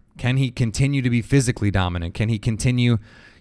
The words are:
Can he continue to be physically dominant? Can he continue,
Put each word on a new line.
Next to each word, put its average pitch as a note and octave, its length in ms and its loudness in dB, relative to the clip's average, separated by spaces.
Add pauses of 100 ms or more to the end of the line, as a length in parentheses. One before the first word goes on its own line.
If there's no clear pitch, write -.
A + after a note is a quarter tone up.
(180)
Can B2+ 200 -2
he C3+ 120 0
continue C3 520 0
to B2 80 0
be A#2+ 120 2
physically A#2+ 480 0
dominant? F2+ 440 -2
Can - 160 -2
he A2+ 100 -2
continue, A#2+ 580 2 (440)